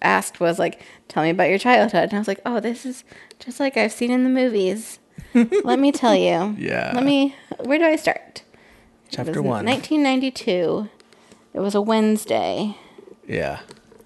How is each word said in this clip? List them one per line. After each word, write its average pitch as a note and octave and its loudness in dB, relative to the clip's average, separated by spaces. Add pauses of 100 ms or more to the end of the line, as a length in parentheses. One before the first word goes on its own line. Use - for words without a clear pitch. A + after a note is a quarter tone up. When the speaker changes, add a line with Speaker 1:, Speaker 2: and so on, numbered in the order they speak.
Speaker 1:
asked - 0
was, E3+ 2
like, F3 -2 (260)
"Tell - -2
me D#3+ 2
about E3 2
your F#3+ 2
childhood." G#3 4
And - -4
I G3+ -2
was G#3 -2
like, G3 -4
"Oh, A#3+ -4
this A#3 -6
is B3+ -12 (360)
just - -12
like C4+ -2
I've A3 2
seen A#3+ -2
in B3+ 2
the B3+ 2
movies. A3 0 (200)
Speaker 2:
<laughs> - -10 (300)
Speaker 1:
Let - 2
me C#4 4
tell B3 2
you. F3+ 0
Speaker 2:
Yeah. - -4
Speaker 1:
Let B3 0
me, C#4 2 (280)
where C4 0
do E4+ 2
I D#4 4
start?" - -6
It - -20
Speaker 2:
Chapter D3 -6
Speaker 1:
was C3+ 0
Speaker 2:
one. A#2+ -2
Speaker 1:
nineteen C#4 0
ninety-two. B3+ -2 (640)
It - -6
was G3 -2
a G#3 2
Wednesday. G#3 0 (520)
Speaker 2:
Yeah. D2 -6 (460)